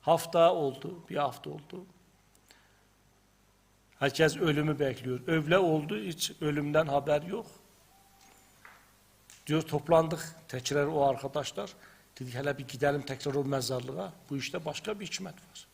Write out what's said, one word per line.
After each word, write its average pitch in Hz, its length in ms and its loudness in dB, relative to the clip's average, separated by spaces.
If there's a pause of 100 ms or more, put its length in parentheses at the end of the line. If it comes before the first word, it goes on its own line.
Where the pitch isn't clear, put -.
Hafta 165 500 6
oldu, 165 580 -4
bir - 60 -4
hafta 143 340 -2
oldu. 156 360 -14 (2000)
Herkes 151 380 4
ölümü 151 420 2
bekliyor. 127 480 -2
Öğle 160 320 4
oldu, 165 400 2
hiç 196 420 -6
ölümden 151 460 2
haber 143 360 2
yok. 196 240 -8 (2000)
Diyor, 156 160 2
toplandık 160 760 2 (120)
tekrar 139 380 0
o 147 220 4
arkadaşlar. 139 600 -4 (500)
Dedik, 127 140 -10
"Hele 139 240 -2
bir 135 100 -12
gidelim 143 340 0
tekrar 135 320 -6
o 139 100 2
mezarlığa. 135 680 -4 (180)
Bu 143 60 -4
işte 156 280 -6
başka 202 360 -6
bir 196 60 -10
hikmet - 280 -10
var." - 400 -20